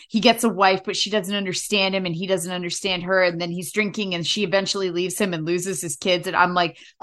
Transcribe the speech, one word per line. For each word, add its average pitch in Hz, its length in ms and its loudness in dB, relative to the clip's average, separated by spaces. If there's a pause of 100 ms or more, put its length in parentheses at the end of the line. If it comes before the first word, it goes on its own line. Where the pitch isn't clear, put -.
he 220 120 0
gets 226 240 4
a 226 40 6
wife, 190 360 4
but 196 120 -4
she - 140 -2
doesn't 202 240 -2
understand 190 600 0
him 185 100 -2
and 170 80 -2
he 185 120 -6
doesn't 180 260 0
understand 180 500 -4
her. 185 200 2
And 175 180 2
then 175 100 -4
he's 175 220 -6
drinking 202 420 -2
and 170 120 -4
she 208 180 0
eventually 190 460 0
leaves 175 280 -2
him 190 160 0
and 156 100 -4
loses 175 380 -2
his 170 140 -6
kids." 180 320 0
And 175 80 -2
I'm 180 180 4
like, 175 240 0 (240)